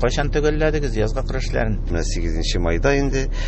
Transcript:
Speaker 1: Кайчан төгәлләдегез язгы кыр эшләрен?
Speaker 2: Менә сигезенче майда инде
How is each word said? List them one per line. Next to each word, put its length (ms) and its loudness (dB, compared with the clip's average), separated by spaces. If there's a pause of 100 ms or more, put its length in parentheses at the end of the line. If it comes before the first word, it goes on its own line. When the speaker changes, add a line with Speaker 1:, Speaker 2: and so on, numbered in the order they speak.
Speaker 1:
Кайчан 320 0
төгәлләдегез 680 0
язгы 280 0
кыр 120 -2
эшләрен? 380 0 (100)
Speaker 2:
Менә 160 0
сигезенче 560 0
майда 380 2
инде 260 0 (240)